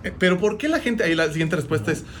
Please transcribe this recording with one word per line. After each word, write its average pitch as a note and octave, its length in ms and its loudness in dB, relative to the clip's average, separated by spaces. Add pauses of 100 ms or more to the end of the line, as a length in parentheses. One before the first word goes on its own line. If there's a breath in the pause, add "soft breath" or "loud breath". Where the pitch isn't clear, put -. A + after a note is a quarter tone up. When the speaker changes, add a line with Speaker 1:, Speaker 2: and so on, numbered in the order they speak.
Speaker 1:
Eh, F#3 140 -6
pero F3+ 200 4
¿por G#3 180 0
qué D4 120 -2
la D#4+ 120 2
gente, A#3 240 0
ahí E3 100 2
la D#3+ 160 2
siguiente D#3+ 260 0
respuesta - 340 -2
Speaker 2:
Ajá. - 100 -2
Speaker 1:
es, - 60 -14 (140 loud breath)